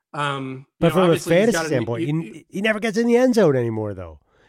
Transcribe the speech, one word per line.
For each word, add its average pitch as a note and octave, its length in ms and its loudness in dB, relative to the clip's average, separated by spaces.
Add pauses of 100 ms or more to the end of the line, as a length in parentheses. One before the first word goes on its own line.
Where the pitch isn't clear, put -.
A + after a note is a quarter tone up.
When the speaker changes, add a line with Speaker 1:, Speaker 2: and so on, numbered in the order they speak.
(140)
Speaker 1:
um, C#3 360 -4 (100)
you C#3 60 -20 (140)
Speaker 2:
But E3 80 4
Speaker 1:
know, D#3+ 40 -2
Speaker 2:
from F3 80 2
a F#3 40 4
Speaker 1:
obviously E3 300 2
he's F3 60 4
Speaker 2:
fantasy A3 120 2
Speaker 1:
got E3 120 -2
an D#3+ 40 -6
Speaker 2:
standpoint, A#2 360 -2
Speaker 1:
e-, - 20 -6
Speaker 2:
he, D#3 420 -6
he F3+ 140 -10
never G#3+ 180 0
gets G#3 160 -4
in A#3 100 0
the A#3 100 4
end B3+ 180 4
zone D#3+ 200 4
anymore, A2 380 -2
though. E2+ 260 -16 (300)